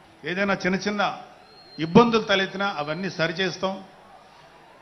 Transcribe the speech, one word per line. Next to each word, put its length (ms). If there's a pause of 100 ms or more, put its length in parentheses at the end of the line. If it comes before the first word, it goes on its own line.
(240)
ఏదైనా 300
చిన్న 240 (100)
చిన్న 300 (600)
ఇబ్బందులు 440
తలెత్తినా 560
అవన్నీ 320
సరిచేస్తాం. 760 (960)